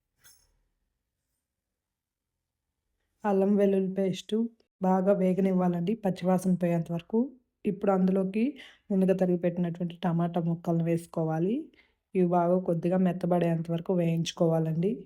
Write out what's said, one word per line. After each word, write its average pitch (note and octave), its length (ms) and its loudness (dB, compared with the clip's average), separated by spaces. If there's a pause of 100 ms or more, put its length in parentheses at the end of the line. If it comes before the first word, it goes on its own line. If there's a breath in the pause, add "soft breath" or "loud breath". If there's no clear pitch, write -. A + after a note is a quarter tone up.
(3250)
అల్లం G3 320 2
వెల్లుల్లి G3 360 2
పేస్ట్ F#3+ 420 -4 (460)
బాగా F#3 320 2
వేగనివ్వాలండి, F#3 840 0
పచ్చివాసన F#3 600 0
పోయేంత E3+ 360 -2
వరకు. E3+ 280 -4 (460)
ఇప్పుడు G3 280 -2
అందులోకి F#3+ 520 2 (420 loud breath)
ముందుగా F#3+ 280 2
తరిగి F3+ 240 2
పెట్టినటువంటి F3 580 -4
టమాటా E3+ 440 -2
ముక్కలను E3+ 440 -2
వేసుకోవాలి. E3+ 720 -2 (580 soft breath)
ఇవి F#3 140 2
బాగా F3 320 2
కొద్దిగా F3+ 380 -2
మెత్తబడేంత E3+ 720 0
వరకు E3+ 240 -4
వేయించుకోవాలండి. E3 1000 0 (140)